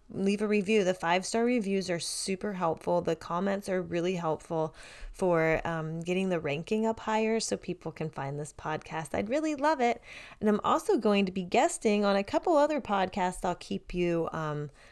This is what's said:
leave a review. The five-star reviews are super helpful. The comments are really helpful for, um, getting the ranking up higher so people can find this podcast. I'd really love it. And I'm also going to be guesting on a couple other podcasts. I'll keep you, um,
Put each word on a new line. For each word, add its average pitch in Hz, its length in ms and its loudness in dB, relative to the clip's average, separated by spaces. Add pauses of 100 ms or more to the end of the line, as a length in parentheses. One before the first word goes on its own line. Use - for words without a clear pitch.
leave 202 320 0
a 214 60 0
review. 208 360 4
The 180 120 2
five-star 185 500 2
reviews 196 460 0
are 170 80 -2
super 190 540 -4
helpful. 175 480 0
The 165 140 0
comments 196 540 -2
are 185 140 0
really 170 320 -2
helpful 160 580 -2 (380)
for, 165 520 2
um, 160 360 -4
getting 180 300 0
the 175 100 0
ranking 165 480 -2
up 220 140 -2
higher 220 380 0
so 208 160 -2
people 175 360 -6
can 160 180 -6
find 143 300 -6
this 151 120 -8
podcast. 156 600 -8
I'd 202 160 -2
really 302 240 0
love 285 260 2
it. 240 220 2 (380)
And 214 100 2
I'm 208 140 4
also 320 340 4
going 202 300 4
to 180 40 -2
be 190 120 -2
guesting 208 600 2
on 202 120 4
a 196 80 2
couple 330 340 2
other 294 240 4
podcasts. 185 640 0
I'll 180 80 0
keep - 400 -8
you, 170 380 0
um, 147 400 -4 (200)